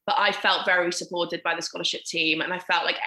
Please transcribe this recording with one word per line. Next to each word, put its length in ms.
But 140
I 140
felt 340
very 240
supported 540
by 100
the 80
scholarship 400
team. 380
And 120
I 60
felt 260
like 120